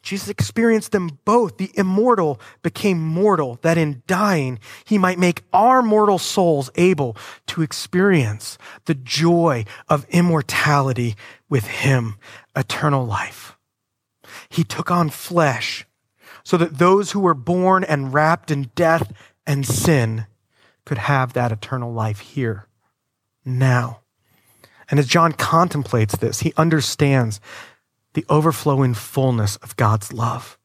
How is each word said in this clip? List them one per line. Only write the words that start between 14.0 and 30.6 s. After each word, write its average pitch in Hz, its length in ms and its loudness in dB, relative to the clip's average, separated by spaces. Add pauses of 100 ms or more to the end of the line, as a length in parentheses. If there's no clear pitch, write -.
He 165 120 -2
took - 280 -6
on 175 180 2
flesh 143 800 -2 (560)
so - 160 2
that 160 180 0
those 190 360 4
who 202 80 -2
were 175 120 2
born 180 500 2
and 139 300 -2
wrapped 156 380 2
in 139 240 -2
death 165 360 2 (360)
and 139 200 -2
sin 113 600 0 (580)
could 143 140 -6
have 127 340 -2
that 120 180 -2
eternal 120 440 -8
life 110 260 -4
here, 113 460 -6 (760)
now. 123 580 0 (880)
And 143 100 4
as 135 60 0
John 165 260 2
contemplates 139 800 0
this, - 260 -6
he 160 180 -2
understands 139 840 0 (720)
the 156 160 -4
overflowing 143 680 2
fullness 117 640 -2
of - 180 -20
God's 107 380 0
love. 113 520 -6